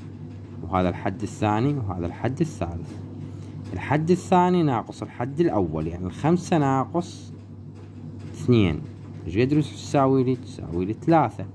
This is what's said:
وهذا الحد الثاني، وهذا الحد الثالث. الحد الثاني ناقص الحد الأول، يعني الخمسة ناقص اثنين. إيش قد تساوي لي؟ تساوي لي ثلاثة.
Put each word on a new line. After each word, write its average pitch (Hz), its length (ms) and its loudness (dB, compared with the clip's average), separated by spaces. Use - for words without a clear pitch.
وهذا 92 260 2
الحد 92 320 -4
الثاني، 107 520 0
وهذا 95 320 -4
الحد 117 360 -2
الثالث. - 500 -4
الحد 160 380 2
الثاني 180 520 4
ناقص 123 380 0
الحد 127 380 -4
الأول، 85 480 2
يعني 87 180 -6
الخمسة 165 520 2
ناقص 135 760 0
اثنين. 95 480 4
إيش 85 100 -4
قد 139 240 4
تساوي 135 640 2
لي؟ 127 120 2
تساوي 90 500 -4
لي 104 80 -2
ثلاثة. 135 600 2